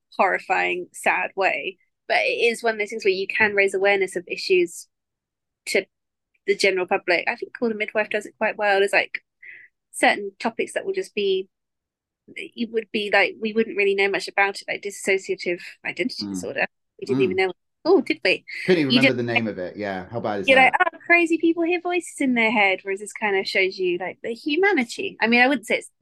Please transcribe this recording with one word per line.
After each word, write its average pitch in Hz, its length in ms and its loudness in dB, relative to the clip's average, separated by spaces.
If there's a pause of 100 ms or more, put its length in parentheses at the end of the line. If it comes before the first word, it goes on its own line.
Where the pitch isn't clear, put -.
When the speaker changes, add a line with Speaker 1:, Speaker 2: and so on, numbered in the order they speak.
(160)
Speaker 1:
horrifying, 180 760 0
sad 185 440 -2
way. 143 420 -2 (300)
But 175 140 2
it 143 180 0 (100)
is 226 120 -6
one 226 120 0
of 214 60 -12
those 208 100 -4
things 220 140 -8
where 196 100 4
you 190 140 -4
can 208 260 2
raise 196 200 2
awareness 196 420 2
of 180 100 -6
issues - 600 0 (800)
to 190 200 -2 (600)
the 196 100 2
general 190 300 0
public. 180 420 0
I 240 80 -2
think - 200 -14
Call 240 120 -2
the 214 60 -2
Midwife 208 360 -4
does 214 160 -4
it - 120 -18
quite 214 180 -2
well. 202 240 2
There's, 202 120 2
like, - 300 0 (720)
certain 392 480 2
topics - 320 -4
that - 140 -4
will 190 80 -2
just 190 200 -6
be 190 340 0 (880)
it 220 340 -8
would 226 220 -6
be 208 200 -2
like, 196 280 2
we 214 120 -4
wouldn't 220 240 -2
really 196 180 2
know 196 160 2
much 190 180 -4
about 196 320 -2
it, - 80 -18
like - 140 -6
dissociative 190 800 -4 (240)
identity - 420 -6
Speaker 2:
Mm. 202 40 -8
Speaker 1:
disorder. - 360 -6 (340)
We - 60 -12
didn't 131 140 0
Speaker 2:
Mm. 127 40 4
Speaker 1:
even 185 120 -2
know. 185 160 0 (320)
Oh, 349 180 6
did - 220 -4
we? 185 200 2 (220)
Speaker 2:
Couldn't 180 140 6
even 135 120 2
Speaker 1:
You 120 60 6
Speaker 2:
remember 131 140 6
Speaker 1:
just, 117 40 -2
Speaker 2:
the 120 60 -2
name 117 260 0
of 95 100 -6
it. 90 180 -6
Yeah, 95 340 -6
how 117 100 -6
bad 104 200 -4
is 92 60 -4
Speaker 1:
you're 262 120 6
Speaker 2:
that? 254 200 6
Speaker 1:
like, 359 160 2
"Oh, 320 120 -18
crazy 339 320 4
people 339 260 2
hear 349 160 -2
voices 349 400 -4
in 262 140 2
their 226 160 2
head," 196 320 2
whereas 196 180 -6
this 208 140 -14
kind 208 220 -2
of 175 120 0
shows 196 300 0
you, 180 200 0
like, 180 240 -8
the 156 120 -6
humanity. 294 840 0
I 214 80 0
mean, 240 120 4
I 254 80 6
wouldn't 285 180 0
say 185 120 0
it's - 120 -10 (120)